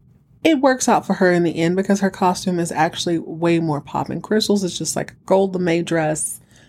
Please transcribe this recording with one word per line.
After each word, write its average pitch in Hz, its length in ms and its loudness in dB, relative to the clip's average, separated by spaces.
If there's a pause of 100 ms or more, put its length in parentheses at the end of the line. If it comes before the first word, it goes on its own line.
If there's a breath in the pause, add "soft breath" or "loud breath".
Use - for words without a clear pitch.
(440)
It 311 160 4
works 254 300 2
out 175 160 2
for 185 100 -2
her 185 160 4
in 175 120 4
the 165 120 0
end 165 200 0
because 196 240 0
her 196 100 0
costume 180 500 -2
is 170 120 -2
actually 165 480 -2
way 165 400 0
more 151 220 -2
poppin'. - 400 -6
Crystal's 208 420 0
is 175 140 -6
just, - 180 -6
like, - 160 -6
a - 140 -20
gold 196 300 2
lame 175 280 0
dress, 156 560 -2 (300 soft breath)